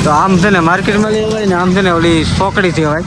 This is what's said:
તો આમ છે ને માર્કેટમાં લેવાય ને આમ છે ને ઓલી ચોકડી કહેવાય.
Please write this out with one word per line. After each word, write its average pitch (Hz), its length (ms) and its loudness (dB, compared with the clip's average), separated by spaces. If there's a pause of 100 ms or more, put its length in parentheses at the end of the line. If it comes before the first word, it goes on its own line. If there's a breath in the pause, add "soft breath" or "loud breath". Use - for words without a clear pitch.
તો 151 60 2
આમ 180 280 2
છે 202 120 2
ને 185 100 2
માર્કેટમાં 196 520 0
લેવાય 214 340 -2
ને 185 80 0
આમ 180 200 0
છે 196 80 0
ને 185 80 0
ઓલી 165 340 0 (140)
ચોકડી 190 320 0
કહેવાય. 156 360 -2